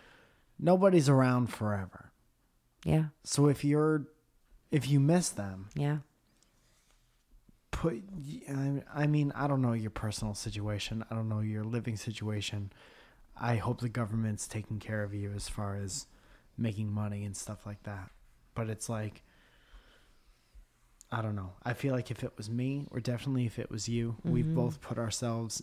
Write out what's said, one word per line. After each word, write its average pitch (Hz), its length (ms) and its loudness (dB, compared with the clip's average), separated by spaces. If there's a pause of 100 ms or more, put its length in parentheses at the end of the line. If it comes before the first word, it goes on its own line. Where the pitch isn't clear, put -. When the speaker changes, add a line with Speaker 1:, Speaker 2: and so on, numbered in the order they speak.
(580)
Speaker 1:
Nobody's 180 500 8
around 127 440 6
forever. 101 580 -4 (760)
Speaker 2:
Yeah. 156 220 4 (180)
Speaker 1:
So 143 240 4
if 139 160 2
you're, 151 420 4 (640)
if 131 180 2
you 143 120 6
miss 165 300 6
them, 98 440 -8
Speaker 2:
Yeah. 147 240 0 (1700)
Speaker 1:
put, 170 320 -2 (460)
I, 139 340 -2 (120)
I 147 120 2
mean, 147 280 4
I 135 120 -2
don't 139 160 2
know 120 100 4
your 110 180 -2
personal 107 440 -4
situation. 104 760 -4
I 113 40 -6
don't 113 140 -2
know 107 120 0
your 107 240 -2
living 113 320 -2
situation. 104 760 -4 (640)
I 117 200 0
hope 113 240 -2
the 120 80 -2
government's 110 600 -2
taking 110 300 -6
care 107 240 -4
of 101 120 -4
you 101 200 -4
as 101 140 -6
far 101 280 -4
as 98 300 -6 (500)
making 107 360 -2
money 104 320 -2
and 98 120 -6
stuff - 300 -10
like 101 180 -12
that. 98 260 -10 (440)
But 113 160 -2
it's - 180 -8
like, 107 340 -4 (1900)
I 113 120 -2
don't 107 140 -2
know. 92 160 -6 (100)
I 123 100 -2
feel 135 220 0
like 123 160 -2
if 117 120 -8
it 120 140 -6
was 107 140 -8
me, 135 400 -2
or 123 100 -6
definitely 123 460 0
if 110 120 -4
it 113 120 -6
was 110 180 -6
you, 117 360 0
we've 160 200 2
Speaker 2:
Mm-hmm. 160 120 0
Speaker 1:
both - 240 0
put 117 180 -8
ourselves 117 640 -4